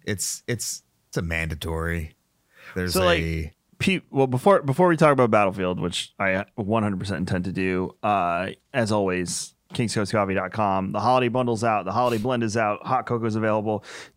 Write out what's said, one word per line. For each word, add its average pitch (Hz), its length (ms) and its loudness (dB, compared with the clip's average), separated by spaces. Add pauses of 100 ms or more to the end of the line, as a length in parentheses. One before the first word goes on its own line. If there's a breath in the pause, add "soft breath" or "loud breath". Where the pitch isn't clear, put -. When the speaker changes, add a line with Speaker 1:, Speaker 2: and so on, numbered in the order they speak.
Speaker 1:
it's, - 440 -6
it's, - 340 -6 (280)
it's - 60 -16
a 123 60 0
mandatory. 82 960 -4 (580 loud breath)
There's 90 200 -2
Speaker 2:
So, 185 100 2
like, 175 160 2
Speaker 1:
a 80 340 -4 (240)
Speaker 2:
pe-, 190 220 0 (100)
well, 135 160 2
before, 131 360 4
before 156 260 4
we 165 80 4
talk 151 160 6
about 127 180 4
Battlefield, 95 480 2
which - 400 -4
I 95 260 0 (120)
one 110 260 0
hundred 104 160 -2
percent 98 220 -4
intend 90 240 -2
to 95 80 -6
do, 92 500 -2
uh, 92 460 0 (260)
as 113 160 0
always, 92 640 0 (180)
kings 113 220 -2
coast 104 160 -2
coffee 98 240 0
dot 92 160 -2
com. 95 400 0
The 101 80 -4
holiday 123 300 2
bundle's 117 340 0
out. 107 220 0
The 92 80 -4
holiday 120 280 0
blend 120 220 0
is 110 140 -2
out. 107 280 0
Hot 120 220 -2
cocoa's 113 300 -2
available. 107 480 0 (320 loud breath)